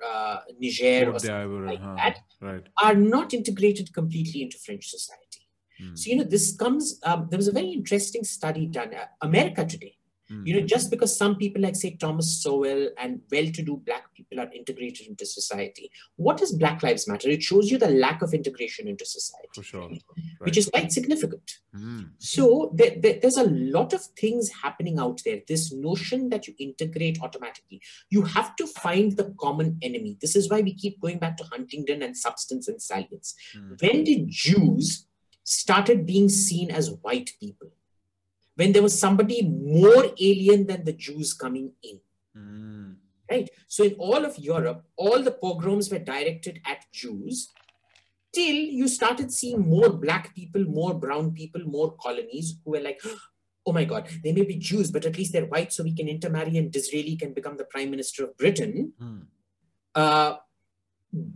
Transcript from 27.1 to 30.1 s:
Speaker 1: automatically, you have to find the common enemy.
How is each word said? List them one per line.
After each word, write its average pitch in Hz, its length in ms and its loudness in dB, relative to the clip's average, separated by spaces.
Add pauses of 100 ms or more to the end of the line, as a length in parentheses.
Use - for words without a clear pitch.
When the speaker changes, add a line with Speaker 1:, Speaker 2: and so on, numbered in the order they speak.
Speaker 1:
automatically, - 580 -14 (300)
you 202 140 6
have 196 320 0
to 330 100 -4
find 196 500 0
the 196 240 -4
common 151 400 0
enemy. 117 400 -8